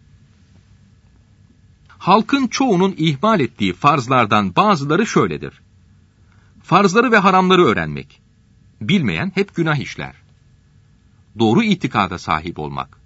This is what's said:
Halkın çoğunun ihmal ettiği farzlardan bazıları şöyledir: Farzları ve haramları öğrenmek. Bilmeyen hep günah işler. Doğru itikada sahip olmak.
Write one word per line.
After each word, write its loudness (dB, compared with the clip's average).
Halkın -2
çoğunun 0
ihmal 0
ettiği -2
farzlardan 0
bazıları 0
şöyledir: -2
Farzları 2
ve 4
haramları 4
öğrenmek. -4
Bilmeyen -2
hep -4
günah -2
işler. -10
Doğru 4
itikada -2
sahip -6
olmak. -10